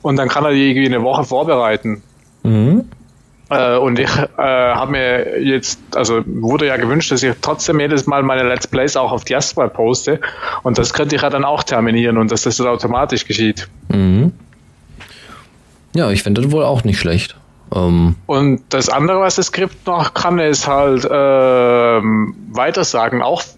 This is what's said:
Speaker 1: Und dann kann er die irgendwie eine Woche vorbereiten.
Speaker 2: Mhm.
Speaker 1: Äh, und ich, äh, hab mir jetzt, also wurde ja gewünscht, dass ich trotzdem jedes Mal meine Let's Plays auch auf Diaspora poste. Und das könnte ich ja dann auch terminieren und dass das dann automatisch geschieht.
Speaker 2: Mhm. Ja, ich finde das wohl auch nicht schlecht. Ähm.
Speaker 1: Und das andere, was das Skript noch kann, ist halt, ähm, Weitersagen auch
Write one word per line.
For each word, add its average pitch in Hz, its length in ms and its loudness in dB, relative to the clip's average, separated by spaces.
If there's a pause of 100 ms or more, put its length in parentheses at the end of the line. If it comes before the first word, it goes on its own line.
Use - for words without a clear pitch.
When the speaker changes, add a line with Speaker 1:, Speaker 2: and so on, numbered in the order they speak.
Speaker 1:
Und 139 160 0
dann 135 120 0
kann 143 180 0
er 147 60 2
die 139 180 4
irgendwie 135 160 2
eine 123 180 0
Woche 135 200 0
vorbereiten. 120 760 -2 (400)
Speaker 2:
Mhm. 120 440 2 (640)
Speaker 1:
Äh, 123 260 2
und 127 220 2
ich, 135 100 0
äh, 143 200 -2 (100)
hab 127 520 0
mir 127 520 -2
jetzt, 135 360 -2 (160)
also 117 300 0
wurde 127 440 -2
ja 131 100 0
gewünscht, 131 340 0
dass 127 100 0
ich 127 200 0
trotzdem 151 380 -2
jedes 147 260 0
Mal 139 160 0
meine 131 260 0
Let's 123 200 -2
Plays 139 280 -2
auch 127 160 0
auf 117 120 -6
Diaspora 131 440 -2
poste. 123 520 0 (420)
Und 120 160 0
das 117 160 -2
könnte 147 220 -2
ich 135 60 0
ja 143 80 0
dann 139 140 -2
auch 147 200 -2
terminieren 117 520 0
und 110 160 2
dass 110 100 -2
das 117 140 -2
dann 123 120 0
automatisch 120 580 -2
geschieht. 107 420 -2 (200)
Speaker 2:
Mhm. 101 440 2 (1600)
Ja, 156 160 0
ich 98 120 0
finde 104 200 0
das 143 100 0
wohl 151 120 2
auch 135 200 0
nicht 101 160 0
schlecht. - 360 -2 (380)
Ähm. 87 400 2 (120)
Speaker 1:
Und 139 440 0
das - 180 0
andere, 160 320 0
was 185 160 0
das 190 100 0
Skript - 400 -6
noch 170 280 -2
kann, 175 240 0
ist 151 300 0
halt, 139 420 2
ähm, 120 1200 2 (180)
Weitersagen 123 680 -2
auch 139 220 -2 (160)